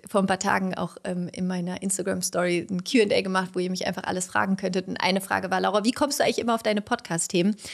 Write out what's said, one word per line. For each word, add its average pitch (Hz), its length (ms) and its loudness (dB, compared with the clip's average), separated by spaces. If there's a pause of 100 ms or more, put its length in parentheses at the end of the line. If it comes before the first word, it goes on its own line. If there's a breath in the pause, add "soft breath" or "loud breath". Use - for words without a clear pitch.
vor 202 140 2
ein 190 60 2
paar 190 100 2
Tagen 190 380 0
auch, 175 280 -6
ähm, 180 260 -4
in 185 180 -4
meiner 180 340 -4
Instagram-Story 180 880 0
ein 180 140 -2
Q 247 180 4
and 202 120 4
A - 80 4
gemacht, 190 320 0
wo 185 60 -2
ihr 180 120 0
mich 180 160 -4
einfach 185 160 -4
alles 185 240 -4
fragen 196 300 2
könntet. 185 300 -2
Und 185 100 -6
eine 190 240 2
Frage 190 280 -2
war, 185 100 0
„Laura, 190 240 2
wie 233 80 4
kommst 285 280 0
du - 40 6
eigentlich 240 140 2
immer 233 160 0
auf 226 80 0
deine 208 200 0
Podcast-Themen?“ 190 760 0 (180 loud breath)